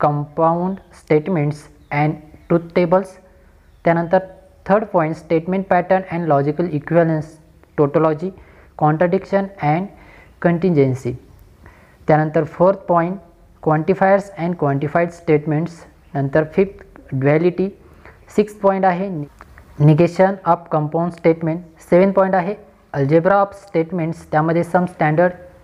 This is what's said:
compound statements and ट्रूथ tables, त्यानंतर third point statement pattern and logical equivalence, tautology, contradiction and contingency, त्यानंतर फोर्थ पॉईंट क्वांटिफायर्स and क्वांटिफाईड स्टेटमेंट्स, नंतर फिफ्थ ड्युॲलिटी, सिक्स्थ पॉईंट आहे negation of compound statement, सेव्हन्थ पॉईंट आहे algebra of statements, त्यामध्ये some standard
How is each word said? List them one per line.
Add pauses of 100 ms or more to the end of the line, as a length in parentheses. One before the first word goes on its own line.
compound
statements (340)
and (380)
ट्रूथ (160)
tables, (760)
त्यानंतर (480)
third
point
statement
pattern
and
logical
equivalence, (380)
tautology, (480)
contradiction (180)
and (580)
contingency, (960)
त्यानंतर
फोर्थ
पॉईंट (460)
क्वांटिफायर्स
and
क्वांटिफाईड
स्टेटमेंट्स, (420)
नंतर
फिफ्थ (120)
ड्युॲलिटी, (580)
सिक्स्थ
पॉईंट
आहे (560)
negation
of
compound
statement, (340)
सेव्हन्थ
पॉईंट
आहे (400)
algebra
of
statements, (160)
त्यामध्ये (120)
some
standard (340)